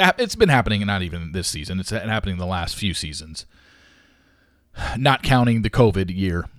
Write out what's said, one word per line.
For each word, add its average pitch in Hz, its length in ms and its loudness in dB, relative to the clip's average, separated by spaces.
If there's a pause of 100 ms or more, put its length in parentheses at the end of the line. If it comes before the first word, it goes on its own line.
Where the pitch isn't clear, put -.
(180)
it's 240 160 -2
been 208 140 4
happening, 110 360 2
not 101 180 -2
even 82 280 -6
this 90 160 -4
season, 80 320 -6
it's 92 120 -6
happening 104 480 -4
the 90 80 -4
last 87 280 -4
few 98 180 -2
seasons, 80 540 -10 (1500)
not 135 260 2
counting 120 400 4
the 107 80 0
covid 95 460 4
year, 90 320 0 (100)